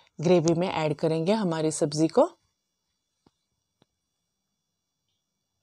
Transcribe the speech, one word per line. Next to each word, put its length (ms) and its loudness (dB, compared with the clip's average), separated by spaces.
ग्रेवी 340 2
में 140 -2
ऐड 260 -2
करेंगे 380 -2
हमारी 380 -2
सब्ज़ी 380 0
को। 220 2